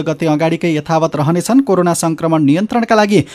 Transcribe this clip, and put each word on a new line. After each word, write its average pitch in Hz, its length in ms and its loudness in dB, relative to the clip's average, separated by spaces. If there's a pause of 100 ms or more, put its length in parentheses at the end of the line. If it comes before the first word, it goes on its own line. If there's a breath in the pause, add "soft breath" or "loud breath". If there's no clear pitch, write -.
गते 156 220 -4
अगाडिकै 160 500 -2
यथावत 156 380 -2
रहनेछन्। 170 460 0
कोरोना 180 340 2
संक्रमण 160 480 -2
नियन्त्रणका 214 520 0
लागि 208 280 2 (120)